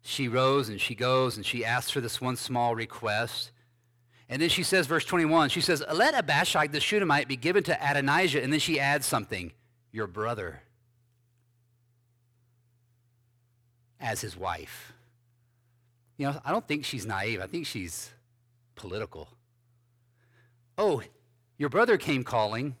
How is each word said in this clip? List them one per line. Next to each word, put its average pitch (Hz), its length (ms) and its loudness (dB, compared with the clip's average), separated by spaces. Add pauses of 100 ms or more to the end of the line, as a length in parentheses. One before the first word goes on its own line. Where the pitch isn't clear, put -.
She - 240 -4
rose 131 420 2
and 101 100 -8
she - 140 -2
goes 127 420 2
and 107 80 -10
she 120 220 -2
asks 123 240 0
for 143 100 -2
this 117 220 -4
one 127 140 -2
small 120 400 0
request. 113 760 -4 (800)
And 131 120 -2
then 170 60 4
she 170 160 2
says, 185 240 4
verse 160 160 2
twenty-one, 160 460 4
she 170 100 0
says, 151 240 2 (100)
"Let 240 200 4
Abishag 156 580 2
the 147 80 -2
Shunammite 151 480 2
be 135 80 -4
given 170 280 2
to 175 100 0
Adonijah." 143 680 2
And 131 120 0
then 156 80 2
she 156 180 0
adds 143 260 2
something, 95 460 -4 (400)
"your 107 160 -4
brother," 98 540 -6 (3500)
as 110 220 -4
his 90 160 -10
wife. 85 560 -8 (1200)
You 143 120 -4
know, 143 180 -4
I 143 80 -2
don't 226 120 -2
think 147 200 -4
she's 107 200 -8
naive. 104 360 -4
I 95 60 -8
think 160 180 -8
she's - 440 -10 (680)
political. 92 520 -12 (1500)
"Oh, 185 240 2 (560)
your 143 100 -2
brother 214 300 4
came 131 260 -2
calling. 120 580 -2